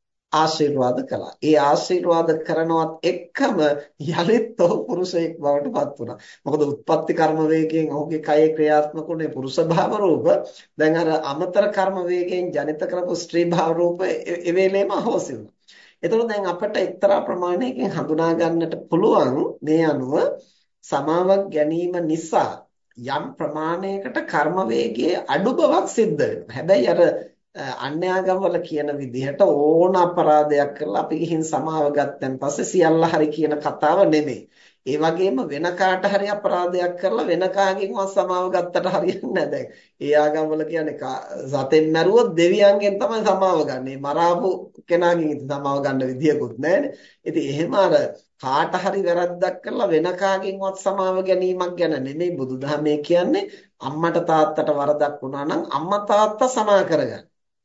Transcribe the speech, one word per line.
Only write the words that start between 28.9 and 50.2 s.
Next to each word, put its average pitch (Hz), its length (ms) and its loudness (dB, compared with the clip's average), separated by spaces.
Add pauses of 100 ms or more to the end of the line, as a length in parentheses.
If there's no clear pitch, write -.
විදිහට 135 500 -6
ඕන 165 540 4
අපරාධයක් 151 800 4
කරලා 190 280 -4
අපි 151 160 -4
ගිහින් 156 240 -2
සමාව 156 500 -2
ගත්තන් 135 460 -2
පස්සේ 143 260 -4
සියල්ල 165 400 4
හරි 156 240 2
කියන 151 280 -2
කතාව 151 480 0
නෙමෙයි. 151 380 2 (440)
ඒ 135 120 -2
වගේම 180 460 0
වෙන 151 280 -6
කාට 180 320 0
හරි 196 240 0
අපරාධයක් 180 680 -2
කරලා 190 300 -2
වෙන 175 220 0
කාගෙන්වත් 196 640 -2
සමාව 180 400 0
ගත්තට 175 380 -2
හරියන්නේ 185 440 -2
නැහැ. 151 180 -2
දැන් 139 160 -6 (340)
ඒ 143 140 0
ආගම් 151 320 2
වල 156 180 -2
කියන්නේ 156 340 -4
කා-, 131 260 -8 (240)
සතෙන් 143 420 4
මැරුවොත් 190 440 6
දෙවියන්ගෙන් 202 640 6
තමයි 208 260 -2
සමාව 190 380 4
ගන්න. 131 240 -2
මේ 135 140 -10
මරාපු 170 500 0 (360)
කෙනාගෙන් 170 460 2
ඉතින් 131 180 -6
සමාව 143 320 -2
ගන්න 135 260 -2
විදියකුත් 131 500 0
නැහැනේ. 185 360 0 (340)
ඉතින් 156 180 -2
එහෙම 147 300 -2
අර 185 200 4 (420)
කාට 143 420 0
හරි 180 240 -2
වැරද්දක් 175 580 0
කරලා 226 280 -2
වෙන 160 260 2
කාගෙන්වත් 190 640 -2